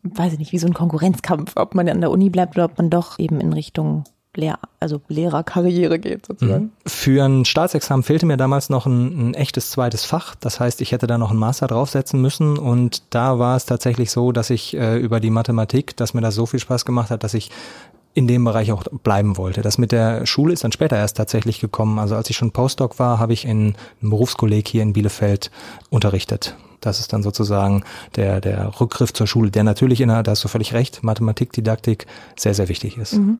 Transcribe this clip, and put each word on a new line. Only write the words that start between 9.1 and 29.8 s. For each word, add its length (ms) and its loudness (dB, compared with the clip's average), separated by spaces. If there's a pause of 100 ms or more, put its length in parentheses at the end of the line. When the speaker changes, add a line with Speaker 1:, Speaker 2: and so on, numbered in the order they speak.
Speaker 2:
ein 40 -6
echtes 380 -4
zweites 320 -2
Fach. 320 -4
Das 240 -8
heißt, 200 -2
ich 120 -4
hätte 160 -2
da 100 0
noch 120 0
einen 100 2
Master 260 0
draufsetzen 540 0
müssen 360 2
und 540 0
da 300 0
war 160 2
es 100 -2
tatsächlich 460 0
so, 180 2
dass 200 -2
ich, 260 -2
äh, 220 0
über 200 0
die 120 2
Mathematik, 680 0
dass 180 -4
mir 60 0
das 160 0
so 100 0
viel 140 -4
Spaß 240 -2
gemacht 260 0
hat, 140 -4
dass 100 -4
ich 160 -4 (680)
in 100 4
dem 180 4
Bereich 280 2
auch 100 -2 (200)
bleiben 340 2
wollte. 240 -2
Das 160 0
mit 160 2
der 320 2
Schule 300 2
ist 100 -4
dann 80 0
später 240 0
erst 220 0
tatsächlich 420 -2
gekommen. 380 0
Also 180 0
als 140 -4
ich 60 -4
schon 140 0
Postdoc 480 -2
war, 200 2
habe 160 2
ich 100 -4
in 300 2 (260)
einem 100 0
Berufskolleg 560 2
hier 160 0
in 120 0
Bielefeld 560 0 (400)
unterrichtet. 680 0 (240)
Das 180 -2
ist 140 -6
dann 100 -2
sozusagen 600 0 (320)
der, 240 0
der 400 -4
Rückgriff 320 0
zur 140 0
Schule, 240 2
der 140 2
natürlich 360 4